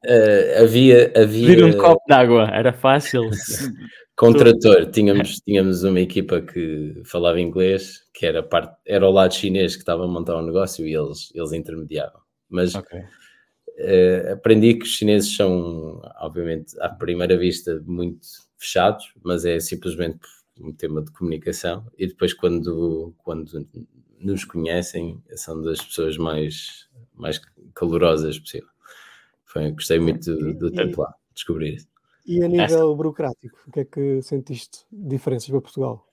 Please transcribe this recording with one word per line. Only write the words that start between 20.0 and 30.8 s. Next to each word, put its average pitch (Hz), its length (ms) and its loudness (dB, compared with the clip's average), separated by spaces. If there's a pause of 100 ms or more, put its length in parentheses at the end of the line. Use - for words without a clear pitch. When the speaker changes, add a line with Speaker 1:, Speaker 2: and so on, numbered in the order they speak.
Speaker 1:
um 78 120 -18
tema 78 300 -8
de 76 100 -16
comunicação. 85 720 -8 (120)
E 92 80 -6
depois, 90 280 -6
quando, 85 840 -4
quando 80 480 -12 (540)
nos 95 240 -8
conhecem, 85 760 -8 (140)
são 80 260 -14
das 80 200 -8
pessoas 78 360 -8
mais, 78 680 -8 (260)
mais 78 260 -10 (340)
calorosas 80 640 -2
possível. - 300 -18 (800)
Foi, 78 260 -6
gostei 82 280 -2
muito 82 360 -4
do, 78 180 -8
do 85 180 -6
Speaker 3:
E, - 20 -14
Speaker 1:
tempo 90 280 -4